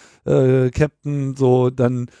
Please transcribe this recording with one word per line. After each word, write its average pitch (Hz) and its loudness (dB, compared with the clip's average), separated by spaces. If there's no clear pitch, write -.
äh, 131 2
Captain, 143 -4
so, 127 2
dann 123 -2